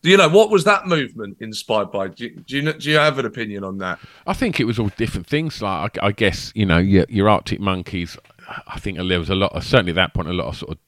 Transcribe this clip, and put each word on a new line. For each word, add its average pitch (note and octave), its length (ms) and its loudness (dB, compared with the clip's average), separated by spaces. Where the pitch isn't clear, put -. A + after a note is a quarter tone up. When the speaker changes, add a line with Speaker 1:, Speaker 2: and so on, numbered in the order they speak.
Speaker 1:
You F3+ 160 6
know, F3 120 6
what G#3+ 200 6
was G3 140 4
that G3 240 2
movement A2+ 540 -4
inspired G#2+ 500 -2
by? G2 160 -4
Do F2+ 180 -14
you, A2+ 40 -10
do C3 160 -12
you C#3 60 -2
kn-, D#3 160 -4
do C3+ 100 -8
you D3+ 80 2
have D3 220 2
an B2 60 -2
opinion G#2+ 400 -8
on F#2+ 140 -8
that? F#2 200 -6
Speaker 2:
I - 80 -4
think A3 260 -4
it B2+ 40 2
was A2 160 -2
all G#2 180 -2
different G2 300 -6
things. D3+ 340 -4
Like, F#2 400 -6
I, G2 60 0
I G2+ 40 0
guess, - 440 -2
you G#2+ 100 0
know, E2+ 120 4
your, F#2+ 320 4
your G#2+ 200 2
Arctic - 300 0
Monkeys, F#2 580 -6
I - 120 -12
think F#2 180 -8
there F2+ 220 0
was E2+ 100 -6
a G2 60 0
lot G2 180 0
of, - 100 -6
certainly F2+ 280 2
at D#2+ 40 -2
that F2+ 180 2
point, E2 160 -4
a F2+ 40 -4
lot D#2+ 140 -4
of - 100 -8
sort - 140 -12
of - 60 -10